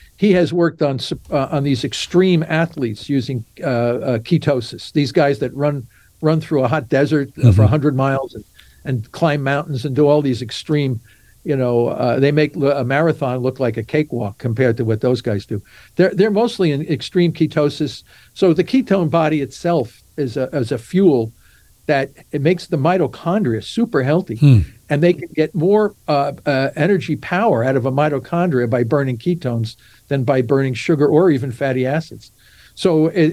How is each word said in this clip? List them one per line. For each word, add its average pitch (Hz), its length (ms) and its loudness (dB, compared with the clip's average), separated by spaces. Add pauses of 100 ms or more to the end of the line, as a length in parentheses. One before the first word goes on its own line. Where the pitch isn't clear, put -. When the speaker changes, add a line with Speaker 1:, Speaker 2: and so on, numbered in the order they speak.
(180)
Speaker 1:
he 208 160 4
has 175 200 2
worked 170 280 0
on 139 180 0
sup-, - 320 -10
uh, 135 200 0
on 143 120 0
these 139 200 0
extreme 175 600 2
athletes 156 680 -4
using, 127 340 -2 (180)
uh, 180 40 -6
uh, 120 540 -2
ketosis. 139 720 -2
These 147 180 0
guys 143 280 2
that 131 160 -4
run, 143 320 -2 (340)
run 156 200 2
through 147 220 0
a 123 40 2
hot 131 220 -2
desert, 143 400 0 (100)
uh, - 20 -10
for 123 80 6
Speaker 2:
Mm-hmm. 98 120 6
Speaker 1:
a 104 60 6
hundred 143 280 2
miles 135 400 -2
and, 107 80 -16 (420)
and 123 260 -6
climb 147 320 0
mountains 139 400 -2
and 139 120 -4
do 143 120 4
all 147 140 4
these 127 220 -2
extreme, 135 560 -4 (440)
you 151 120 -2
know, 120 320 2
uh, 123 320 0
they 139 120 4
make 151 240 0
l-, 143 160 0
a 139 140 -2
marathon 139 540 0
look 127 200 -4
like 120 180 -2
a 110 60 -6
cakewalk 120 540 -4
compared 120 400 0
to 120 80 -2
what 110 160 -2
those 127 200 0
guys 104 240 -4
do. 104 160 -8 (340)
They're, 185 180 2
they're 208 180 2
mostly 202 400 0
in 139 160 -2
extreme 165 460 0
ketosis. 151 720 -2 (320)
So 180 180 4
the 175 100 0
ketone 190 460 0
body 156 320 0
itself 139 600 -4 (160)
is 131 180 -4
a, 131 160 -4
is 131 220 -2
a 123 40 -4
fuel 139 540 2 (540)
that 139 260 0 (220)
it 147 80 -2
makes 175 260 0
the 170 100 -2
mitochondria 165 840 0
super 226 400 -2
healthy. 151 320 0
Speaker 2:
Hmm. 127 240 6 (300)
Speaker 1:
And 147 120 0
they 175 120 4
can 170 160 -10
get 156 260 -4
more, 202 400 2 (140)
uh, 143 240 0 (120)
uh, 135 300 0
energy 160 400 0
power 180 480 0
out 135 140 0
of 120 80 -2
a 135 60 -2
mitochondria 147 800 0
by 123 140 2
burning 127 340 0
ketones 120 580 -4 (340)
than 139 160 -2
by 131 160 2
burning 135 320 0
sugar 151 340 0
or 165 240 4
even 127 200 -2
fatty 131 340 -2
acids. 135 460 -6 (440)
So 160 320 2
it, 160 260 2